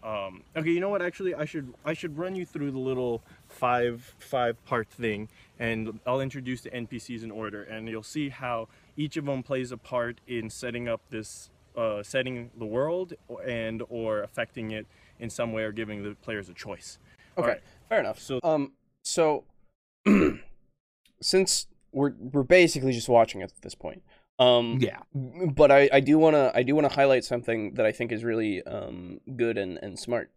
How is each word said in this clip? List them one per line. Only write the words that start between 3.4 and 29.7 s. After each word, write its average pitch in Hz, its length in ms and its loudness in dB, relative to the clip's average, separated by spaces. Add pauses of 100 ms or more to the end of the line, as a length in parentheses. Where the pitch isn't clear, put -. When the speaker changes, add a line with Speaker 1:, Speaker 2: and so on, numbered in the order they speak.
Speaker 1:
five, 120 720 0
five-part 120 680 -2
thing, 110 400 -6 (320)
and 113 440 -6
I'll 127 160 0
introduce 127 420 -8
the - 120 -14
N 117 140 -8
P 123 100 -10
Cs 113 240 -12
in 113 80 -12
order, 104 320 -10
and 110 260 -12
you'll 110 140 -8
see 147 260 -6
how 123 380 -6 (300)
each 147 200 -6
of 143 120 -6
'em 131 160 -4
plays 131 260 -4
a 123 60 -12
part 120 500 -6
in 113 240 -6
setting 120 380 -8
up 113 120 -4 (100)
this, - 400 -12 (260)
uh, 110 260 -2
setting 127 560 -6
the 117 80 -8
world, 160 480 -2 (160)
o-, 123 80 -12
and 113 500 -4
or 110 340 -2
affecting 110 500 -8
it 110 140 -10 (340)
in 113 100 -8
some 117 220 -4
way 110 100 -2
or 107 80 -4
giving 104 320 -8
the 104 140 -10
players 101 320 -10
a 87 60 -20
choice. - 440 -14 (380)
All - 80 -2
Speaker 2:
Okay, - 100 2
Speaker 1:
right. - 80 -12 (260)
Speaker 2:
fair 208 120 4
enough. 110 180 -4
Speaker 1:
So 131 240 -6
Speaker 2:
Um, 151 300 0 (320)
so, 156 400 2 (600)
<clears throat> - 1160 0
since - 460 2 (260)
we're, 139 260 0
we're 135 240 -2
basically 151 500 6
just 117 160 -4
watching 117 320 6
it 90 160 -10
at - 60 -20
this - 120 -14
point, - 280 -12 (360)
um, 123 420 4
Speaker 3:
Yeah. 110 180 -2 (160)
Speaker 2:
b-, 135 400 -4
but 147 160 8
I, 139 220 10
I 139 80 8
do 143 180 6
wanna, 151 360 6
I 123 80 4
do 127 120 2
wanna 147 140 4
highlight 135 360 4
something 113 500 -4
that 113 120 2
I 107 60 4
think 117 200 -4
is 113 120 -6
really, 110 400 -2
um, - 560 -10 (160)
good 117 220 0
and, 92 240 -6